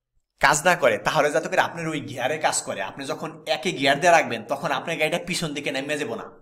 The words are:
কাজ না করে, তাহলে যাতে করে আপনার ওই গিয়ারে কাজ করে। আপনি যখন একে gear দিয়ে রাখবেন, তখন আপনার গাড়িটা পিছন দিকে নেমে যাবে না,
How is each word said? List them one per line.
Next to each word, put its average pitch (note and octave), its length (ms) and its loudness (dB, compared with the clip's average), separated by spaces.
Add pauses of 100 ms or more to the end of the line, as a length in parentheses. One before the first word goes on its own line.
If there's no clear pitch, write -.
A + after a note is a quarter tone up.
(400)
কাজ D3 260 4
না F3+ 100 6
করে, B2 220 4
তাহলে C#3+ 340 2
যাতে D#3+ 180 0
করে E3+ 120 2
আপনার E3 260 -2
ওই D#3 140 -4
গিয়ারে B2 360 -4
কাজ D3+ 240 0
করে। G2 200 -8
আপনি G#2 240 -10
যখন D3+ 420 -8
একে D#3 240 -2
gear C3+ 280 2
দিয়ে F3 120 6
রাখবেন, A#2+ 360 4
তখন D3 240 -4
আপনার D3 260 -4
গাড়িটা D#3 300 0
পিছন E3 260 -4
দিকে C#3+ 180 -6
নেমে C#3+ 260 -4
যাবে A#2 180 -4
না, F#2+ 80 -10 (180)